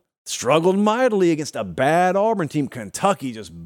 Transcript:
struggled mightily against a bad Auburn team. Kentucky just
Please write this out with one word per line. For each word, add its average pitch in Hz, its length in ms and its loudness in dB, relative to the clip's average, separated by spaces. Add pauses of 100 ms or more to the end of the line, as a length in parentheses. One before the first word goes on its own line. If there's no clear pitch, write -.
(260)
struggled 165 520 2
mightily 214 540 2
against 151 240 -4
a 127 80 -4
bad 175 520 2
Auburn 202 320 0
team. 143 200 -2
Kentucky 131 640 -2
just 104 200 -12 (140)